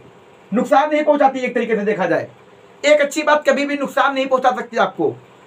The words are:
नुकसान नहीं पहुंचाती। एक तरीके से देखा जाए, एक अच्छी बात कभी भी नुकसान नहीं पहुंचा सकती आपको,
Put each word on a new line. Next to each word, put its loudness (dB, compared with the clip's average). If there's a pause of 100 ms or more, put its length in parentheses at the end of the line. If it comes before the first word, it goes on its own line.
(520)
नुकसान 2
नहीं 0
पहुंचाती। 0
एक -6
तरीके -2
से -2
देखा -2
जाए, -2 (560)
एक 4
अच्छी -2
बात 2
कभी 2
भी -4
नुकसान 0
नहीं -2
पहुंचा 2
सकती -6
आपको, -2 (340)